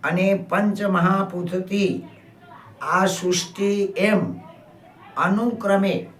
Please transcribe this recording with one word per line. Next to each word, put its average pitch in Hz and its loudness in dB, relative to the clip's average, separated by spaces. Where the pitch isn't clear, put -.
અને 190 0
પંચમહાભૂતથી 190 0
આ 175 2
સૃષ્ટિ 190 -2
એમ 190 0
અનુક્રમે 196 2